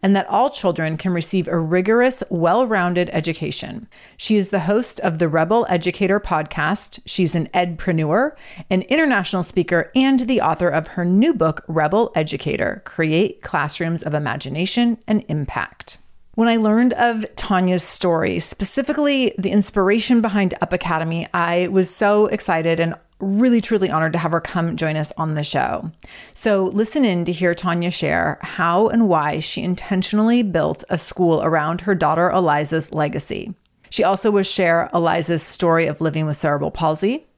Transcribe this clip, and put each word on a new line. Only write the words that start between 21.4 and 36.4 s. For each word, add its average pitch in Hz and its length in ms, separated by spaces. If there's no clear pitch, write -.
was 185 200
so 208 360
excited 165 560
and 165 140
really, 220 420
truly 190 280
honored 160 220
to 170 80
have 165 140
her 165 80
come 165 340
join 156 220
us 151 180
on 156 200
the 147 80
show. - 460
So 196 400
listen 226 320
in 175 180
to 175 80
hear 175 220
Tanya 175 360
share 160 520
how 180 480
and 226 180
why 156 320
she - 220
intentionally 208 840
built 160 460
a 180 80
school 165 440
around 160 400
her 190 140
daughter 165 340
Eliza's 156 600
legacy. - 640
She - 140
also 190 260
will 202 140
share 170 500
Eliza's 165 480
story 165 460
of 147 140
living 156 240
with 151 100
cerebral 147 360